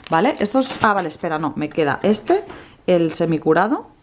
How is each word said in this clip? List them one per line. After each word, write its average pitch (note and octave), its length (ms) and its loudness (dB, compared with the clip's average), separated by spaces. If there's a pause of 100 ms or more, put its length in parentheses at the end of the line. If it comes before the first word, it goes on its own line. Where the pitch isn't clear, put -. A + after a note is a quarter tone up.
Vale, G3 300 2
estos... C4 320 0 (100)
Ah, G#3+ 120 2
vale, F3+ 160 -2
espera, D#3+ 280 -6
no, D#3 180 -4
me D3+ 140 -4
queda D3 320 -2
este, C4+ 420 0 (440)
el E3+ 240 4
semicurado E3 760 0 (160)